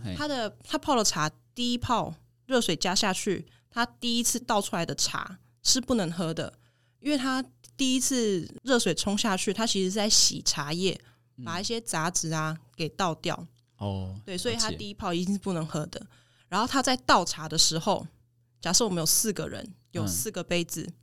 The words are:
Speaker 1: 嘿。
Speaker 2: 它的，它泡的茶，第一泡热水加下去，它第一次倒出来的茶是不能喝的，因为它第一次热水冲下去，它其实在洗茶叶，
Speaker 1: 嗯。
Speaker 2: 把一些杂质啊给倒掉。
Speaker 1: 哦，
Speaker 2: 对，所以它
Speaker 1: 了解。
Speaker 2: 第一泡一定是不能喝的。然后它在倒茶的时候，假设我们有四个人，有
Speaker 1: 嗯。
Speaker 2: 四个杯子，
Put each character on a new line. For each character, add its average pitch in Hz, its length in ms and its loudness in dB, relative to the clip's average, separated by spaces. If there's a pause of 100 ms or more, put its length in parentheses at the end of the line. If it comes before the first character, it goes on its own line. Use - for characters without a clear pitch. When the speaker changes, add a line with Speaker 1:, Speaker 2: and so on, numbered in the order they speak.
Speaker 1:
嘿。 95 100 -4
Speaker 2:
它 302 120 -4
的， 247 360 -4
它 - 140 -2
泡 302 180 0
的 233 80 6
茶， 151 240 0 (280)
第 240 180 0
一 247 60 0
泡 196 340 0 (320)
热 254 160 2
水 180 140 2
加 180 180 0
下 202 180 2
去， 185 360 -2 (240)
它 - 120 0
第 240 360 -2
一 - 20 2
次 226 180 0
倒 214 220 0
出 202 140 -4
来 170 100 0
的 - 80 -4
茶 - 460 -4 (240)
是 - 180 4
不 247 140 0
能 175 160 0
喝 165 200 -2
的， 165 220 -6 (460)
因 269 100 -6
为 294 80 2
它 262 260 -2 (320)
第 262 200 2
一 262 40 2
次 220 480 2 (140)
热 247 160 4
水 202 160 2
冲 202 240 0
下 202 180 2
去， 190 160 0
它 226 140 -2
其 196 180 2
实 185 60 0
在 208 180 0
洗 - 380 4
茶 147 260 -2
叶， 180 300 -2 (360)
Speaker 1:
嗯。 123 80 -14
Speaker 2:
把 170 140 -4
一 202 40 -6
些 233 180 -4
杂 170 300 -2
质 165 180 -2
啊 156 260 -2 (200)
给 160 140 -4
倒 170 260 -2
掉。 - 320 -6 (300)
Speaker 1:
哦， 95 460 -4
Speaker 2:
对， 185 140 -8
所 233 140 -2
以 226 40 -2
它 226 120 0
Speaker 1:
了 - 60 -4
解。 - 40 -8
Speaker 2:
第 208 100 -8
一 202 60 -10
泡 208 180 -4
一 175 140 0
定 196 80 0
是 202 60 -2
不 190 140 -4
能 160 120 -2
喝 156 220 -4
的。 - 180 -12 (420)
然 190 140 0
后 247 60 0
它 277 160 0
在 254 120 4
倒 226 300 6
茶 160 240 -6
的 160 80 -4
时 160 220 4
候， 185 260 0 (560)
假 165 100 -2
设 233 140 4
我 208 60 2
们 175 100 0
有 156 40 0
四 214 280 2
个 156 160 -8
人， - 240 -12 (160)
有 - 140 -4
Speaker 1:
嗯。 202 40 0
Speaker 2:
四 87 220 -2
个 180 140 -6
杯 170 200 0
子， - 240 -8 (160)